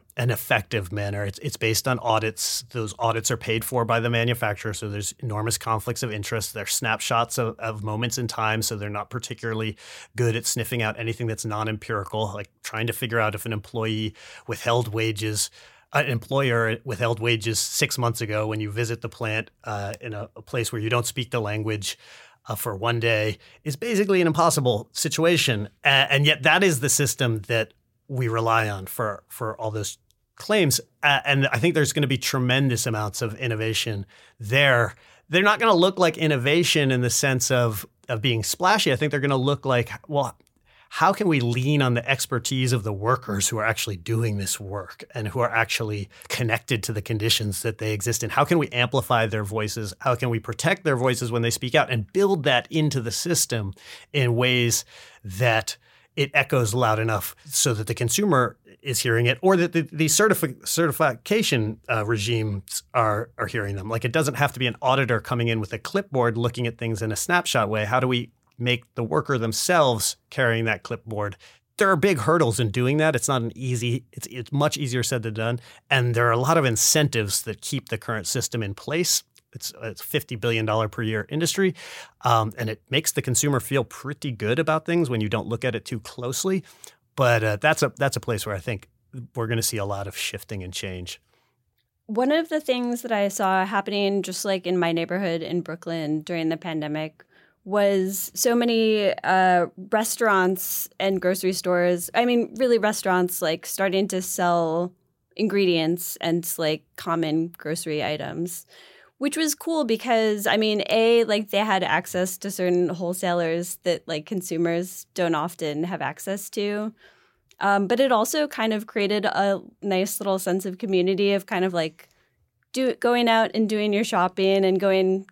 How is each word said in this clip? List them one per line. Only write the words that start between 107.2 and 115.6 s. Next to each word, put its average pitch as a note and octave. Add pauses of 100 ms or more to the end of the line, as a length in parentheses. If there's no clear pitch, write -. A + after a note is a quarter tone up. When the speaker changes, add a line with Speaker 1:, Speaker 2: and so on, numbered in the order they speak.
Speaker 2:
grocery D3+
items, D#3 (520)
which C#4+
was D#4
cool D#4+
because, A3
I G3+
mean, G#3+
A, A3+
like, G#3+
they G3
had G3
access F3+
to G3+
certain F3+
wholesalers F3
that, F3
like, D3+
consumers E3+
don't E3+
often D3+